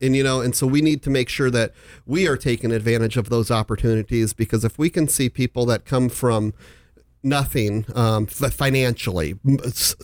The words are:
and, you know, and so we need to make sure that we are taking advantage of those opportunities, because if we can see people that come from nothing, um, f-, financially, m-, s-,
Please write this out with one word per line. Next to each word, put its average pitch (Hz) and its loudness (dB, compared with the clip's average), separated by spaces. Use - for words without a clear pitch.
and, 131 2
you 135 2
know, 131 0
and 123 -2
so - 0
we 139 4
need 156 2
to 139 -2
make 131 0
sure 135 0
that 117 0
we 165 0
are 135 0
taking 117 -2
advantage 113 0
of 113 -2
those 117 0
opportunities, 110 0
because 113 -2
if - -2
we 160 2
can 147 0
see 131 0
people 123 -2
that 113 0
come 127 0
from 107 0
nothing, 127 0
um, 110 2
f-, - -4
financially, 120 0
m-, 135 4
s-, - -2